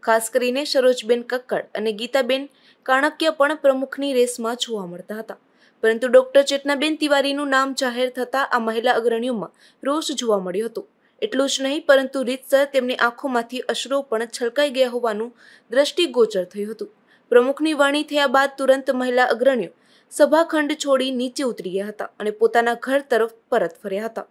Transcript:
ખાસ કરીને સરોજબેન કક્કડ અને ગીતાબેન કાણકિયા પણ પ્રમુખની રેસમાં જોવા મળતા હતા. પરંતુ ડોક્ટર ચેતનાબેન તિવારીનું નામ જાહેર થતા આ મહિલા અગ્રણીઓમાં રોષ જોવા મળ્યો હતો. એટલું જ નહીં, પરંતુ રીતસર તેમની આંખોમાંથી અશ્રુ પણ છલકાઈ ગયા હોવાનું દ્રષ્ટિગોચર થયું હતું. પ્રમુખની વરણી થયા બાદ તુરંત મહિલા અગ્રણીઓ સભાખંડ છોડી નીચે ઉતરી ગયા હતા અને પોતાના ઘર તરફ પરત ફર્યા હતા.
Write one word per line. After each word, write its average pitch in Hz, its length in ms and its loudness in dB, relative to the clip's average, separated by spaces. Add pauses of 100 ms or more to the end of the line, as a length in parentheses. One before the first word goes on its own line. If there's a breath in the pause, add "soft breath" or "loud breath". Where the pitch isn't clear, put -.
ખાસ 226 260 0
કરીને 247 360 -2
સરોજબેન 247 580 0
કક્કડ 240 420 -4 (100)
અને 220 160 -4
ગીતાબેન 254 580 -2 (360 soft breath)
કાણકિયા 302 460 2
પણ 302 240 2
પ્રમુખની 269 580 0
રેસમાં 247 420 0
જોવા 220 300 -8
મળતા 175 300 -12
હતા. 220 260 -14 (420 soft breath)
પરંતુ 226 240 2
ડોક્ટર 262 340 6
ચેતનાબેન 277 560 0
તિવારીનું 285 520 0
નામ 269 240 0
જાહેર 247 360 -2
થતા 254 420 -4
આ 247 80 0
મહિલા 226 340 0
અગ્રણીઓમાં 233 640 -2 (260 soft breath)
રોષ 302 280 -2
જોવા 226 280 0
મળ્યો 185 300 -6
હતો. - 140 -10 (380)
એટલું 262 280 -2
જ 262 120 -4
નહીં, 285 240 -4
પરંતુ 269 380 4
રીતસર 262 420 0
તેમની 254 300 0
આંખોમાંથી 240 680 -2 (120)
અશ્રુ 254 280 -2
પણ 226 340 -6
છલકાઈ 254 420 -2
ગયા 254 120 2
હોવાનું 233 400 -4 (420 soft breath)
દ્રષ્ટિગોચર 240 720 2
થયું 208 280 -8
હતું. - 180 -12 (420 soft breath)
પ્રમુખની 277 420 2
વરણી 285 300 2
થયા 294 240 0
બાદ 269 300 2
તુરંત 269 340 2
મહિલા 254 440 0
અગ્રણીઓ 247 360 0 (400 soft breath)
સભાખંડ 302 640 2
છોડી 269 360 0
નીચે 254 320 -4
ઉતરી 202 280 -6
ગયા 190 160 -4
હતા 208 220 -10 (100)
અને 208 120 -4
પોતાના 233 420 2
ઘર 262 280 -2
તરફ 226 360 -2 (120)
પરત 185 340 -2
ફર્યા 202 220 -6
હતા. 220 260 -10